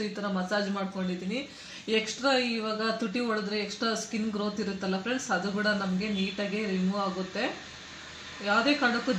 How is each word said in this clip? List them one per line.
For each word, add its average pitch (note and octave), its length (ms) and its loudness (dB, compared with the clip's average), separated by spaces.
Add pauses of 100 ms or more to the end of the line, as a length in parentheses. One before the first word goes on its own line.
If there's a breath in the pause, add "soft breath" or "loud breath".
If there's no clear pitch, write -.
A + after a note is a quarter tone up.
ಈ - 100 -2
ಥರ G3+ 80 -4 (140)
ಮಸಾಜ್ G3 380 0
ಮಾಡ್ಕೊಂಡಿದ್ದೀನಿ. F#3 640 -2 (600 loud breath)
ಎಕ್ಸ್ಟ್ರಾ B3 340 2 (240)
ಇವಾಗ G#3+ 240 -2 (220)
ತುಟಿ A3+ 240 0
ಹೊಡೆದ್ರೆ G#3 380 0
ಎಕ್ಸ್ಟ್ರಾ A3+ 280 0 (100)
ಸ್ಕಿನ್ A3 320 -2
ಗ್ರೋತ್ G#3 300 0
ಇರುತ್ತಲ್ಲ F#3+ 400 0
ಫ್ರೆಂಡ್ಸ್, B3+ 320 -2
ಅದು G3 200 0
ಕೂಡ G#3 100 2 (160)
ನಮಗೆ F#3+ 340 0
ನೀಟಾಗಿ G3 440 0 (120)
ರಿಮೂವ್ F#3+ 340 2
ಆಗುತ್ತೆ. F#3+ 380 -2 (1040)
ಯಾವುದೇ A#3 320 6
ಕಾರಣಕ್ಕೂ A#3+ 380 4